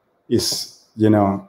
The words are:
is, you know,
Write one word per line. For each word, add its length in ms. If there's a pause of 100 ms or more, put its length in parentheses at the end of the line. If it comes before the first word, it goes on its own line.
(280)
is, 560 (100)
you 160
know, 380